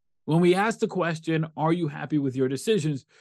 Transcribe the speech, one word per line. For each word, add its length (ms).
When 140
we 140
ask 260
the 60
question, 600
"Are 160
you 160
happy 300
with 180
your 100
decisions?" 600